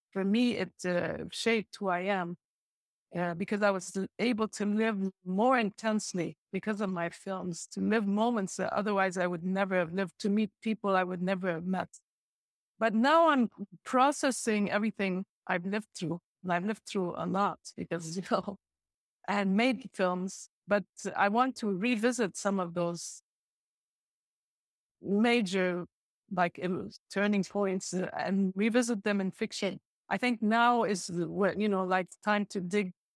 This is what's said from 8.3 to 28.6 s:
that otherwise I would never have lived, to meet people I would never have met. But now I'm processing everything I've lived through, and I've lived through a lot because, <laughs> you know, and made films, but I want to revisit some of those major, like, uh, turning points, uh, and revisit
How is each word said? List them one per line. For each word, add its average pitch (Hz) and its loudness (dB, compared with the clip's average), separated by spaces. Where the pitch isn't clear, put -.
that - -2
otherwise 190 0
I 180 0
would 175 -4
never 190 0
have 170 0
lived, 190 -4
to 214 0
meet 208 2
people 208 0
I 185 4
would 180 -4
never 185 0
have 170 -6
met. 180 -2
But 220 2
now 311 6
I'm 254 4
processing 247 2
everything 196 0
I've 180 -2
lived 214 -4
through, 170 -4
and 180 -2
I've 175 0
lived 214 -4
through 180 -4
a 170 -6
lot 185 0
because, 165 -6
<laughs> - -
you 196 -4
know, 202 -2
and 196 2
made 233 2
films, 185 -2
but 202 2
I 202 4
want 240 2
to 220 -4
revisit 226 0
some 196 0
of 170 -4
those 175 -4
major, 190 2
like, 175 0
uh, 180 -2
turning 202 2
points, 190 -4
uh, 180 -2
and 190 0
revisit 226 0